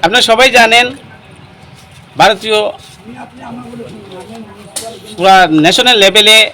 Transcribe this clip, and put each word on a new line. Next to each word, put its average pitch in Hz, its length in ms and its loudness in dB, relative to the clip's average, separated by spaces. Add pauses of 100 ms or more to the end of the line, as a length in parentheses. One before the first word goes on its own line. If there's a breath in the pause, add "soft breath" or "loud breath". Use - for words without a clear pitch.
আপনারা 214 200 0
সবাই 240 280 2
জানেন, 233 360 2 (1300)
ভারতীয় 214 400 0 (2500)
পুরা 185 340 4
ন্যাশনাল 185 480 2
লেভেলে 208 560 2